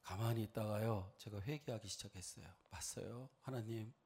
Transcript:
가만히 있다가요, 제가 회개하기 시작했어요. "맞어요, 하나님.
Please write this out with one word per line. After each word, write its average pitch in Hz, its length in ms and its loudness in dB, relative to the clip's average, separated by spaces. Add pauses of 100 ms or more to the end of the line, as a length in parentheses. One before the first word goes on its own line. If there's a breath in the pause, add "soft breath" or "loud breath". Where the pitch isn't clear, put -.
(100)
가만히 113 320 4
있다가요, 107 760 2
제가 104 220 -4
회개하기 120 460 -2
시작했어요. - 580 -6 (240)
"맞어요, 117 640 -4 (120)
하나님. 113 520 -2 (120)